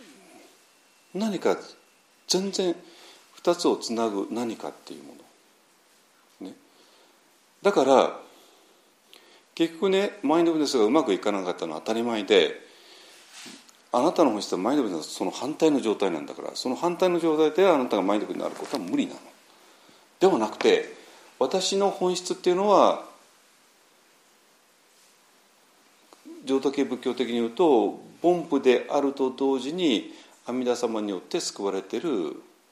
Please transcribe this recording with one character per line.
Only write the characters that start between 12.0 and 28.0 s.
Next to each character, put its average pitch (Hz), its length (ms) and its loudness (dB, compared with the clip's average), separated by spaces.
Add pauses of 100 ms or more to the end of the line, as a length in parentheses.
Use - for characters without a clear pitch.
前 113 200 -2
で、 90 420 4 (1300)
あ 120 100 2
な 165 100 2
た 175 140 2
の 123 60 2
本 104 100 -4
質 - 100 -10
は 90 60 -2
マ 101 140 -2
イ 147 40 0
ン - 20 0
ド 139 60 2
フ 107 60 -4
ル 87 80 -6
ネ 78 60 -8
ス - 20 -14
の - 60 -14
そ - 140 -6
の 87 60 -4
反 139 220 -8
対 160 180 2
の 139 80 2
状 107 160 0
態 95 160 0
な 80 80 -4
ん 71 60 -12
だ - 80 -12
か - 80 -14
ら、 - 140 -12
そ - 120 -8
の 131 80 -2
反 170 220 -4
対 185 120 2
の 175 100 0
状 160 180 2
態 151 140 4
で 185 180 4
あ 160 80 6
な 127 80 0
た 117 100 -2
が 98 60 2
マ 98 140 2
イ - 20 2
ン 101 40 -4
ド 90 60 -8
フ 90 60 -6
ル - 40 -10
に 85 60 -6
な 82 60 -4
る - 60 -12
こ - 100 -12
と - 120 -6
は - 60 -8
無 90 140 -4
理 139 100 0
な - 60 -14
の。 - 60 -18 (1000)
で 185 80 6
は 175 100 4
な 110 120 -2
く - 80 -14
て、 - 360 4 (460)
私 185 380 0
の 196 140 2
本 180 240 -2
質 - 180 -6
っ - 20 -12
て - 140 0
い 180 40 6
う - 40 0
の 202 100 0
は、 139 380 6 (3500)
浄 131 160 0
土 139 120 -2
系 139 120 0
仏 123 180 -6
教 127 120 -2
的 120 160 -4
に 117 60 -4
言 117 120 0
う - 40 -8
と、 117 500 2 (200)